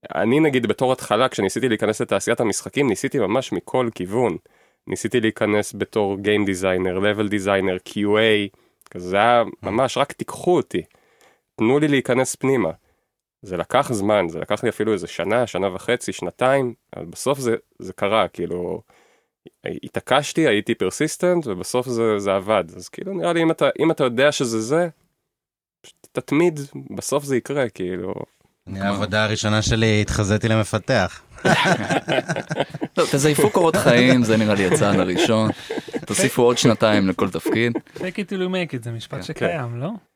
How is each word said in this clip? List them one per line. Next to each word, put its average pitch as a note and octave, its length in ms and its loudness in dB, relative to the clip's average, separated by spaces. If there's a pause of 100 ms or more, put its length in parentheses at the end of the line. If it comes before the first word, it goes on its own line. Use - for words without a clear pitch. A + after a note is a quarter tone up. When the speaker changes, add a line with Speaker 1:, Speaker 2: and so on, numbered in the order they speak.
(160)
Speaker 1:
אני, A2 240 2
נגיד, C3 260 2
בתור B2+ 260 0
התחלה, B2+ 380 0
כשניסיתי A2+ 400 -2
להיכנס G#2+ 320 0
לתעשיית G2+ 380 -2
המשחקים, B2+ 480 0
ניסיתי B2+ 320 -2
ממש A2+ 320 0
מכל A#2+ 440 -2
כיוון. F#2+ 420 -2 (500)
ניסיתי A2 320 -2
להיכנס G#2+ 580 0
בתור G2 400 -2
גיים G#2 280 2
דיזיינר, F#2 540 0
לבל G#2 280 0
דיזיינר, G2 500 0 (120)
Q - 80 -18
A, G#2 600 2 (340)
כזה, F2+ 180 -12
זה F#2+ 80 0
היה A#2 260 4
Speaker 2:
Mm. G2 60 -4 (140)
Speaker 1:
ממש, A2+ 340 -2
"רק C3+ 140 -2
תיקחו - 440 -2
אותי, - 260 -2 (760)
תנו B2 240 4
לי D3+ 80 2
להיכנס C3 480 0
פנימה." B2+ 340 0 (720)
זה F#2 160 -8
לקח C3 360 0
זמן, G2+ 360 2
זה D#2+ 100 -10
לקח G#2 240 -4
לי A#2+ 60 2
אפילו G#2+ 240 -2
איזה F2+ 140 -4
שנה, G#2+ 400 -2
שנה F#2 280 -2
וחצי, A2+ 380 -4
שנתיים, B2+ 600 -2 (220)
אבל - 100 -12
בסוף C3+ 340 -4
זה, A#2 160 0 (240)
זה F#2 140 -14
קרה, G2+ 340 0
כאילו, F2 540 -6 (1000)
התעקשתי, C#3 640 0
הייתי A2 280 0
פרסיסטנט, D#3 720 -2
ובסוף B2 400 -4
זה, A2+ 320 0
זה G2 160 0
עבד. G2 280 2 (120)
אז, F#2 140 -18
כאילו, F#3+ 240 -10
נראה E3+ 200 -2
לי, E3 100 2
אם E3 80 4
אתה, D3+ 180 2 (100)
אם D#3 120 2
אתה D#3 120 0
יודע C3 280 2
שזה A2+ 300 -2
זה, D#3 260 0 (960)
פשוט - 300 -20
תתמיד, D#3 480 0 (360)
בסוף C#3 280 -2
זה C#3 140 -2
יקרה, C3+ 320 -2
כאילו. F#2 440 -8 (540)
Speaker 2:
אני, F#2+ 120 -10
Speaker 3:
נכון. G2 120 -2
Speaker 2:
העבודה G2+ 320 0
הראשונה G#2+ 380 0
שלי, A2 400 2
התחזיתי G#2 460 0
למפתח. A2 720 0 (220)
<laughs> - 1500 -2
Speaker 3:
טוב, D#3+ 180 2
תזייפו C#3+ 380 4
קורות E3 260 2
חיים, B2+ 480 6
זה A2 140 4
נראה G#2+ 180 2
לי G2 100 2
הצעד G2 340 2
הראשון. F#2 500 2 (560)
תוסיפו B2+ 360 0
עוד A#2+ 160 6
שנתיים G#2+ 500 4
לכל F#2+ 220 0
תפקיד. A2+ 440 0 (240)
Speaker 4:
Fake - 40 -10
it F#3 300 -6
till G3 80 -4
you F#3 120 -2
make F3 280 -4
it, A2+ 40 -16
זה A#2 80 -10
משפט A2+ 260 -10
Speaker 3:
כן. - 60 -10
Speaker 4:
שקיים, C3 560 -4
לא? C#3+ 100 -6 (260)